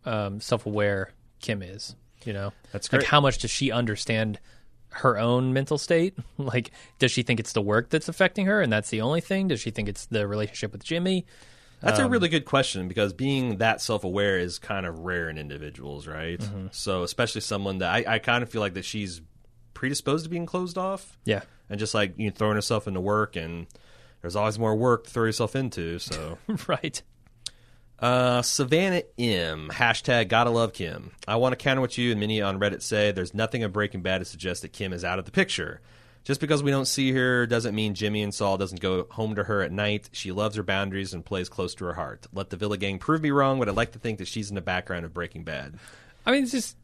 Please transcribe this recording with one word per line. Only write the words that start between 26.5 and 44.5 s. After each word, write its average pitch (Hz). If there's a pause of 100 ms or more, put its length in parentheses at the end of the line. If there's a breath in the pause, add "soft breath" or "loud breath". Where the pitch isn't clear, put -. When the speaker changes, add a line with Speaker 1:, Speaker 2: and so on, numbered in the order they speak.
Speaker 1:
<laughs> -
Right. 151 (1000 loud breath)
Speaker 2:
Uh, 123
Savannah 170 (160)
M, 90
hashtag 117
gotta 117
love 117
Kim. 80 (160)
"I 107
wanna 127
counter 131
what 123
you 120
and 104
many 107
on 98
Reddit 101
say. 104
There's 92
nothing 113
in 101
Breaking 101
Bad 92
to 90
suggest 87
that 76
Kim 92
is 87
out 90
of 92
the -
picture. - (420 soft breath)
Just 135
because 147
we 143
don't 135
see 131
her 127
doesn't 117
mean 107
Jimmy 104
and 101
Saul 98
doesn't 92
go 92
home 110
to 101
her 101
at 82
night. 104
She -
loves 101
her 107
boundaries 98
and 82
plays 92
close -
to 92
her 85
heart. 73
Let 98
the 95
Villa 104
Gang 98
prove 160
me 151
wrong, 135
but 120
I'd 98
like 113
to 120
think 110
that 92
she's 104
in 101